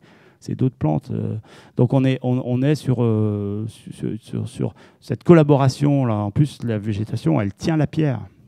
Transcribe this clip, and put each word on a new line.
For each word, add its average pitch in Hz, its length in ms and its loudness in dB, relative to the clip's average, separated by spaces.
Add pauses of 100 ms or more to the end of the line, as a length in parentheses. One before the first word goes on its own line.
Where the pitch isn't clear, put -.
(400)
c'est - 160 -6
d'autres - 220 -2
plantes. - 340 -2
Euh, 107 240 -4 (400)
donc 123 180 4
on 135 120 4
est, 131 160 0
on, 127 240 0
on 123 160 -2
est 147 140 2
sur, 123 280 -2
euh, 107 640 0
sur, - 540 -10
sur, - 260 -8
sur - 260 -6 (280)
cette - 240 -8
collaboration 143 800 4
là. 113 100 0
En 104 160 -2
plus, - 320 0
la 113 160 -2
végétation, 110 640 -2
elle 98 120 -2
tient - 220 -2
la 147 100 2
pierre. 135 360 -2 (260)